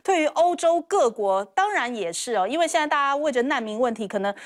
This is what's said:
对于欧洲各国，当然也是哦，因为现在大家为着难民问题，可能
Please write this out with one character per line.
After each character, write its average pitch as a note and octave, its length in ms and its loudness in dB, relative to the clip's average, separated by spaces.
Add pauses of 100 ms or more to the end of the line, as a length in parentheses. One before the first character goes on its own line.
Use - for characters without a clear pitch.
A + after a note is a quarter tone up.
对 F4+ 180 2
于 D4+ 60 2
欧 E4+ 280 2
洲 E4+ 260 2
各 E4 280 2
国， G3 360 0
当 G4 280 0
然 B3 200 -2
也 F3+ 200 -4
是 A#3+ 220 -6
哦， F#3+ 120 2
因 C#4 120 -2
为 E4 80 4
现 D#4+ 120 0
在 D4+ 60 0
大 D4+ 100 0
家 C#4 200 2
为 D4 160 -2
着 B3 100 0
难 C4+ 200 -2
民 A3 180 -6
问 B3 120 2
题， A3 160 -6
可 G3+ 120 -4
能 G3+ 140 -2 (120)